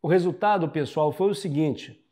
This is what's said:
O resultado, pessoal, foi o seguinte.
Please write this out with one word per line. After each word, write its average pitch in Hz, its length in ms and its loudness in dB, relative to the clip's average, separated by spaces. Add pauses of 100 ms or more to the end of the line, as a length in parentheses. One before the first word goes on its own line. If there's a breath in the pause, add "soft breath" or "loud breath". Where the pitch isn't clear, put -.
O 151 60 -2
resultado, 180 600 2
pessoal, 151 440 -2
foi 190 180 0
o 196 40 -2
seguinte. 147 760 -4